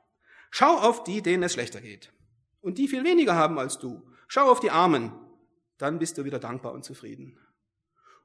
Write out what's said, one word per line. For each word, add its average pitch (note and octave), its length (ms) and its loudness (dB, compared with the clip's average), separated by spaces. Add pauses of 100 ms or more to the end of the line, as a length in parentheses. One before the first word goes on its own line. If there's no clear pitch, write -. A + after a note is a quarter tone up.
(500)
„Schau D4+ 280 4
auf A#3 260 2
die, G3+ 180 -6
denen F3+ 220 0
es F3 80 -2
schlechter A#2 300 -8
geht. G#2 320 -20 (480)
Und F3+ 160 -8
die C#4 100 0
viel C4 160 -4
weniger D#4 320 4
haben D#3 240 2
als C3+ 180 -6
du. B2 260 -12 (260)
Schau C4+ 200 4
auf A#3+ 120 6
die G#3 100 -2
Armen. D3+ 400 2 (680)
Dann D3+ 220 -4
bist D#3+ 180 -6
du D3 60 -8
wieder C3+ 160 -8
dankbar A#2+ 320 -10
und C3 140 -16
zufrieden.“ C3 520 -20 (880)